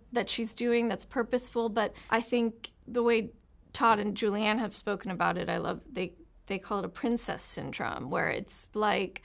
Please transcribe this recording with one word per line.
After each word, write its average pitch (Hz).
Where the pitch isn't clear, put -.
that 240
she's 226
doing 233
that's 196
purposeful, 247
but 208
I 226
think 233
the 240
way 233
Todd 226
and 202
Julianne 214
have 208
spoken 196
about 175
it, -
I 170
love, 170
they, 185
they 196
call 202
it -
a -
princess -
syndrome, -
where 160
it's -
like, 196